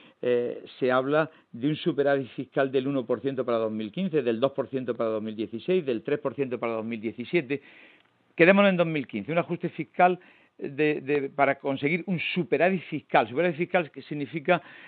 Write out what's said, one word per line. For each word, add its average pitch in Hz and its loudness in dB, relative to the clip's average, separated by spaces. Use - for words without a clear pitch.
eh, 123 -2
se 127 2
habla 139 2
de 117 -2
un 151 0
superávit 139 0
fiscal 139 -2
del 131 0
uno 135 -2
por 120 -2
ciento 131 -4
para 117 0
dos 113 0
mil 107 -6
quince, 175 -2
del 117 0
dos 135 2
por 131 -4
ciento 123 -4
para 113 -2
dos 110 -2
mil 110 -8
dieciséis, 117 -2
del 117 -2
tres 143 -2
por 131 -4
ciento 127 -4
para 117 -2
dos 110 -4
mil 113 -6
diecisiete. 123 -4
Quedémonos 196 8
en 185 2
dos 170 4
mil 151 -4
quince, 104 -6
un 165 0
ajuste 165 -4
fiscal 180 2
de, 143 0
de, 139 -2
para 139 4
conseguir 143 -2
un 175 -2
superávit 165 2
fiscal. 139 0
Superávit 147 -2
fiscal 165 -2
que 135 -18
significa 151 -2